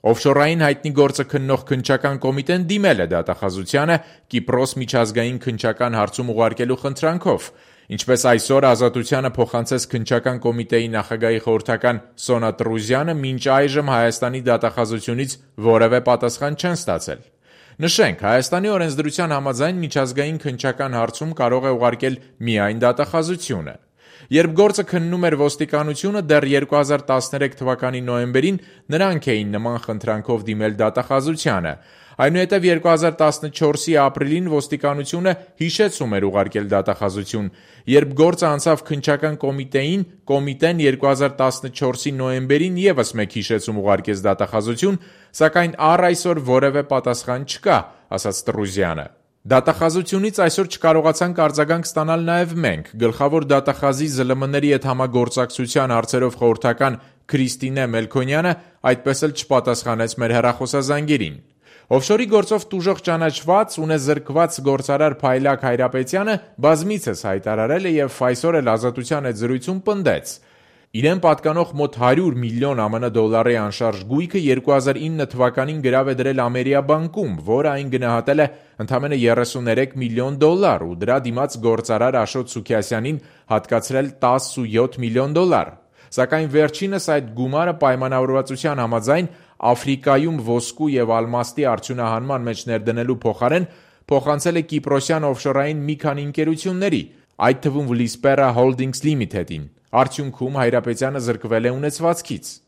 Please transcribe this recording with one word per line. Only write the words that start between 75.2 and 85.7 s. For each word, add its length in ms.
թվականին 520
գրավ 240
է 120
դրել 240
Ամերիա 440
բանկում, 460
որը 240
այն 200
գնահատել 480
է 60
ընդամենը 360
երեսուներեք 800
միլիոն 400
դոլար 480
ու 140
դրա 160
դիմաց 300
գործարար 540
Աշոտ 320
Սուքիասյանին 640
հատկացրել 580
տասնյոթ 800
միլիոն 320
դոլար։ 320